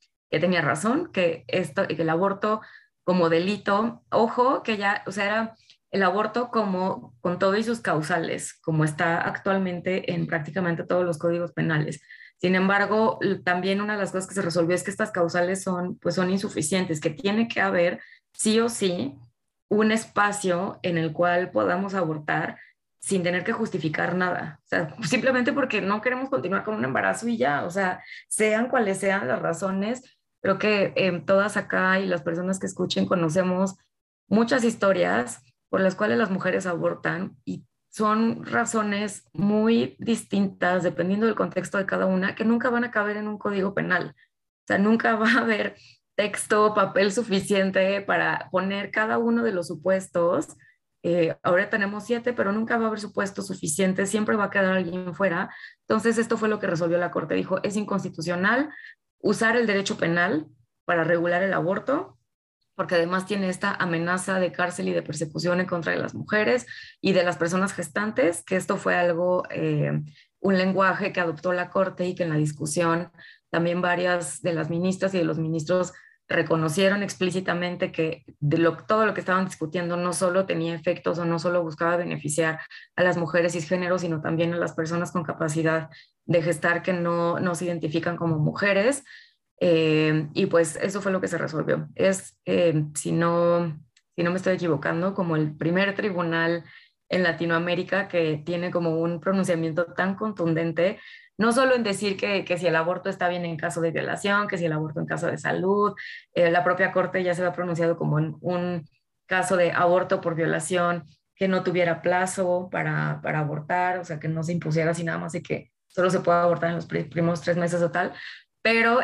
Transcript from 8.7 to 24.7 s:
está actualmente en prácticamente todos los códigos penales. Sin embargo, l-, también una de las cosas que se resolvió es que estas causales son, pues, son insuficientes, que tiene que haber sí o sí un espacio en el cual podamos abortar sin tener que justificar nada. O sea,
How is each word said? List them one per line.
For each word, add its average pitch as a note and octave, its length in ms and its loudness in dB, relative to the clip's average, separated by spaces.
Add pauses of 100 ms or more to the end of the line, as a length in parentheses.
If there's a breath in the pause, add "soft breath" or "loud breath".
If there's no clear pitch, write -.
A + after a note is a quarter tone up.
está E3 340 0
actualmente F#3 920 -2
en E3+ 140 -2
prácticamente E3+ 560 -2
todos F3+ 200 0
los E3+ 140 -2
códigos E3+ 340 -2
penales. D#3 500 -2 (360 loud breath)
Sin F#3 180 2
embargo, G3+ 640 2
l-, G3 180 0
también F3+ 420 0
una G#3 120 -2
de G#3 60 -4
las F3+ 120 -4
cosas F3+ 160 -4
que - 80 -10
se F#3+ 80 -2
resolvió E3+ 320 2
es F3 80 -2
que G3+ 80 -6
estas G#3+ 200 -4
causales F3 520 0
son, F3+ 340 -4
pues, - 180 -4
son F#3 140 2
insuficientes, F#3 720 -2
que E3 80 0
tiene G3+ 380 0
que - 140 -2
haber G3 380 2 (320 loud breath)
sí A3 280 2
o A#3 100 2
sí G3 480 -2 (520)
un G#3+ 220 4
espacio G3+ 920 0
en E3+ 160 0
el D#3+ 120 0
cual F3 380 2
podamos F#3+ 460 0
abortar D#3 640 -2 (440 loud breath)
sin F#3 220 0
tener F3 200 0
que A3+ 80 -4
justificar F3 640 -2
nada. F3+ 480 -4
O - 40 -20
sea, F3 360 -2